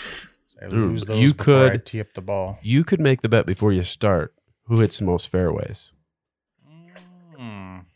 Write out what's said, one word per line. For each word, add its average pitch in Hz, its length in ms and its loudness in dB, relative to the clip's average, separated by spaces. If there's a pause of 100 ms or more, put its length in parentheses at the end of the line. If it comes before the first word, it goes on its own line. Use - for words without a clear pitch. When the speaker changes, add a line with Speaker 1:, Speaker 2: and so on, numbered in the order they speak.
(600)
Speaker 1:
I 95 80 -14
Speaker 2:
Dude, 92 40 -10
Speaker 1:
lose 104 340 -2
those 110 140 -2
Speaker 2:
you 139 140 6
Speaker 1:
before 135 320 6
I 123 40 6
Speaker 2:
could, 110 160 -4
Speaker 1:
tee 113 140 -8
up 101 140 -12
the - 60 -10
ball. 98 420 -6
Speaker 2:
you 127 220 2
could 175 160 0
make 135 220 2
the 120 60 -2
bet 110 180 2
before 101 260 0
you 90 100 2
start 87 520 -2 (300)
who 113 160 2
hits 107 180 2
the 101 80 -4
most 87 220 -2
fairways. - 640 -4 (1500)
Speaker 1:
Mm. 95 460 -14 (120)